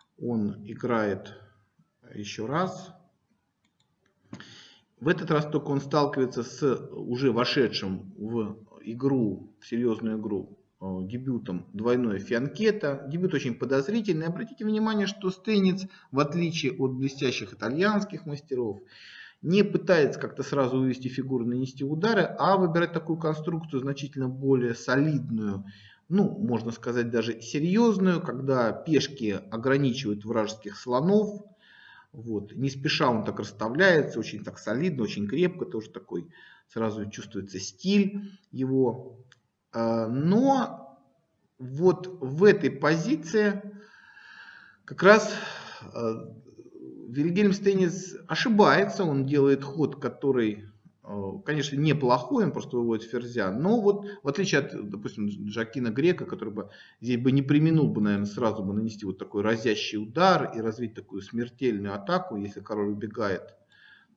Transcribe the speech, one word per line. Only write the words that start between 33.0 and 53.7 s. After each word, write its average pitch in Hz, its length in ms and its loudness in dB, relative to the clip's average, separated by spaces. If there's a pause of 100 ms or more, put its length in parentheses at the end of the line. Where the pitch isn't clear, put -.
он 110 160 0
так 104 140 -4
расставляется, 139 800 2
очень 110 260 -6
так - 140 -12
солидно, 131 460 -2
очень 104 240 -4
крепко, 170 380 -2
тоже - 260 -8
такой - 380 -10 (400)
сразу 110 420 -4
чувствуется 95 480 -10
стиль 202 720 0 (180)
его. 131 680 0 (540)
А, 113 340 0
но 214 880 2 (640)
вот 151 480 2 (140)
в 143 240 2
этой 165 260 6
позиции 202 920 0 (1200)
как - 180 -6
раз, 208 320 8 (580)
э, 113 200 -2 (960)
Вильгельм 175 420 4
Стейниц 185 640 2 (120)
ошибается, 202 760 4
он 139 220 0
делает 139 380 4
ход, 143 380 -2
который, 113 640 0 (380)
э, 101 280 -8 (140)
конечно, 143 320 -2
неплохой, 151 640 2
он 147 80 2
просто - 260 -4
выводит 113 320 0
ферзя, 120 400 -2
но 170 300 2